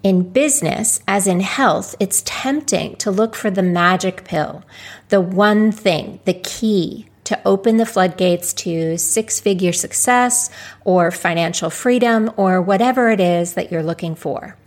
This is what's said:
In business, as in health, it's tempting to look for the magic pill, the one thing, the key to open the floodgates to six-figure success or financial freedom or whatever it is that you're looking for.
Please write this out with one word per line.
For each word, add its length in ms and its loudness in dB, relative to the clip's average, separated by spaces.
In 300 2
business, 720 0
as 220 0
in 100 2
health, 640 0
it's 260 -2
tempting 720 -4
to 160 -4
look 240 0
for 120 -4
the 140 0
magic 640 2
pill, 400 -4
the 120 4
one 500 4
thing, 540 -2
the 100 0
key 720 -2
to 220 -4
open 320 2
the 100 2
floodgates 680 0
to 440 -4
six-figure 760 -2
success 760 0
or 280 2
financial 580 -2
freedom 680 2
or 240 2
whatever 480 2
it 120 2
is 340 2
that 160 -6
you're 140 -2
looking 320 -6
for. 400 -8